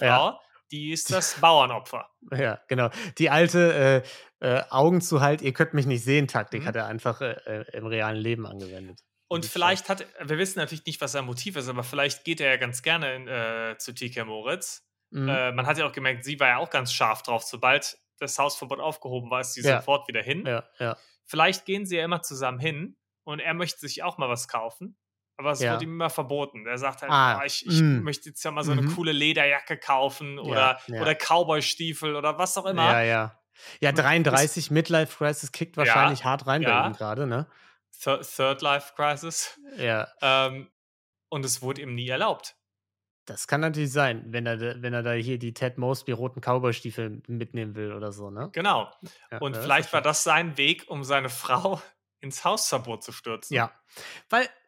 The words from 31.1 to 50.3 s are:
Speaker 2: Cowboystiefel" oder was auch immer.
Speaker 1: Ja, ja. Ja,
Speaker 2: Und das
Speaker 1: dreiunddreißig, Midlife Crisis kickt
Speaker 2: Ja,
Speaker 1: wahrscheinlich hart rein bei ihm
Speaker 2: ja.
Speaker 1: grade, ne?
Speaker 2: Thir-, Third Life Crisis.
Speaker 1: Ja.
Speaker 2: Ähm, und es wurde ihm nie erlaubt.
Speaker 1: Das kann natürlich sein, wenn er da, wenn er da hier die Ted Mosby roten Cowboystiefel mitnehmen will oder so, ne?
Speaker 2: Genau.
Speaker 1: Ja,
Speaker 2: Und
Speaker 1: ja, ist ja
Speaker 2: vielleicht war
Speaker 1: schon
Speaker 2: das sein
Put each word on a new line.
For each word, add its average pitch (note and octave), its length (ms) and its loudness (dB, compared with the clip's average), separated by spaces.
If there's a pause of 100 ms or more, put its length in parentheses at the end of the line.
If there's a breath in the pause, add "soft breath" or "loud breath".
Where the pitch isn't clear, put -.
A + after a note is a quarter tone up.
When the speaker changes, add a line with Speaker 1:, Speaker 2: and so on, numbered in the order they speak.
Speaker 2:
Cowboystiefel" D#3 1000 0
oder D3 240 0
was F#3 180 0
auch F3+ 100 -4
immer. E3+ 200 2
Speaker 1:
Ja, A#2+ 160 6
ja. A2+ 360 0 (400 loud breath)
Ja, C#3 120 2
Speaker 2:
Und C3+ 160 4 (220)
das C#3 220 4
Speaker 1:
dreiunddreißig, D#3+ 200 -6
Midlife D#3+ 460 2
Crisis D3 340 -4
kickt - 260 -8
Speaker 2:
Ja, - 0 -
Speaker 1:
wahrscheinlich B2+ 480 4
hart C3 220 0
rein C#3+ 180 2
bei A#2+ 80 4
ihm C#3 180 2
Speaker 2:
ja. - 20 -8
Speaker 1:
grade, G#2+ 340 -4
ne? B2+ 200 -2 (460 soft breath)
Speaker 2:
Thir-, - 300 0
Third C3+ 380 0
Life C#3+ 340 0
Crisis. D3 640 -2 (180)
Speaker 1:
Ja. A2+ 440 -2
Speaker 2:
Ähm, C3+ 500 2 (580)
und C#3 160 -4
es B2 160 -4
wurde C3+ 220 -6
ihm B2 120 -8
nie B2 140 -6
erlaubt. D#3+ 460 -2 (720)
Speaker 1:
Das - 200 -10
kann C#3+ 140 2
natürlich D3+ 300 0
sein, C3 400 2
wenn A#2+ 140 -4
er A#2 120 -2
da, A#2+ 260 -6
wenn B2 100 -4
er A#2+ 80 -2
da A#2+ 120 -2
hier A#2+ 260 -4
die A#2 160 -8
Ted B2+ 240 -4
Mosby B2+ 320 -2
roten B2 300 -6
Cowboystiefel A#2 840 -2
mitnehmen A#2 480 -8
will G#2+ 180 -8
oder G#2 180 -8
so, G2+ 180 -12
ne? A#2+ 260 -10
Speaker 2:
Genau. D#3 340 0 (420 loud breath)
Speaker 1:
Ja, A2+ 60 -10
Speaker 2:
Und C3+ 200 -4
Speaker 1:
ja, A#2+ 100 -6
ist C#3+ 120 4
ja D#3 40 -2
Speaker 2:
vielleicht - 100 -10
war D3+ 80 2
Speaker 1:
schon - 0 -
Speaker 2:
das D3+ 220 2
sein D#3+ 340 2